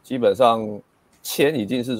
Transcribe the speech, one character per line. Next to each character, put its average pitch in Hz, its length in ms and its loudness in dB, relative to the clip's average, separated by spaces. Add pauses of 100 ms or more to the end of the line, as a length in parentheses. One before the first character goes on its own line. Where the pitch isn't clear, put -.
基 127 140 -8
本 110 180 2
上 113 320 2 (560)
牵 156 320 0
已 110 120 -2
经 123 180 -4
是 127 160 -6